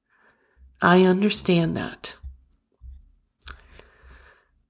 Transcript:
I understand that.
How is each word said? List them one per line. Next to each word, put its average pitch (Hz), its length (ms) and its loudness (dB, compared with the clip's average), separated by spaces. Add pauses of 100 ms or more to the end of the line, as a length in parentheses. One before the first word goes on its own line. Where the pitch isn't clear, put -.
(800)
I 180 220 6
understand 185 760 0
that. - 380 -12 (2500)